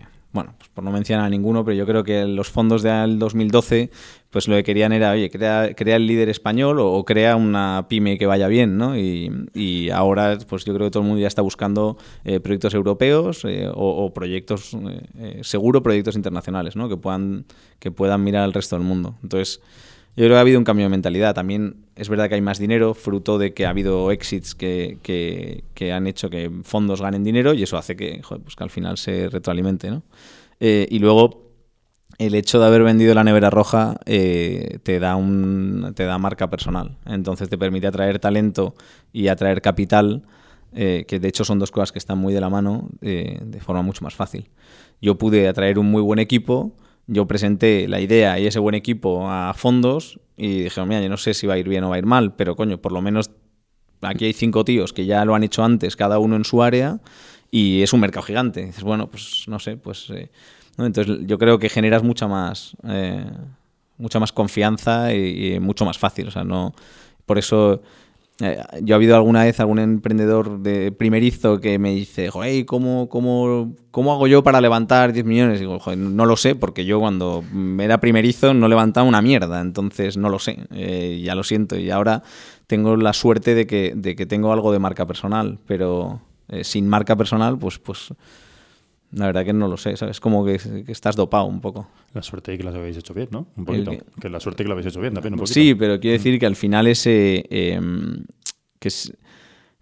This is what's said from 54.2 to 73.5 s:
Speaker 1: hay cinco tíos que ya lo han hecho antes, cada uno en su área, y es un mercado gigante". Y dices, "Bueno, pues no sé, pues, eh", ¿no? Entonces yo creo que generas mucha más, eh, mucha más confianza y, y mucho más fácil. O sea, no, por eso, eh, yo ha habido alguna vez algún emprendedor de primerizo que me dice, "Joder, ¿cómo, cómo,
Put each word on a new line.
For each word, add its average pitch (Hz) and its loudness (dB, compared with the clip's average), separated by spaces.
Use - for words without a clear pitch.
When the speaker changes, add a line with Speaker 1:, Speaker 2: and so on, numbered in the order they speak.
Speaker 1:
hay 110 0
cinco 110 0
tíos 113 0
que 92 -6
ya 104 2
lo 107 2
han 107 2
hecho 107 -2
antes, 113 2
cada 104 0
uno 110 2
en 107 0
su 120 4
área, 127 0
y 98 4
es 98 2
un 123 4
mercado 95 -2
gigante". 107 -4
Y - -8
dices, 95 -14
"Bueno, 104 -4
pues - -10
no 107 -10
sé, 113 -10
pues, - -14
eh", 90 -14
¿no? 120 -4
Entonces 104 -2
yo 101 -2
creo 113 6
que 107 0
generas 110 2
mucha 117 0
más, 92 -6
eh, 98 -6
mucha 113 -4
más 110 0
confianza 110 0
y, 95 -2
y 92 -2
mucho 101 0
más 87 -2
fácil. 98 -4
O 92 -10
sea, 92 -6
no, 92 -4
por 101 0
eso, 104 2
eh, 95 -6
yo 107 4
ha - 8
habido 113 8
alguna 113 6
vez 117 2
algún 107 2
emprendedor 110 2
de 101 0
primerizo 110 2
que 104 0
me 101 0
dice, 98 -4
"Joder, 123 -4
¿cómo, 127 -2
cómo, 123 -2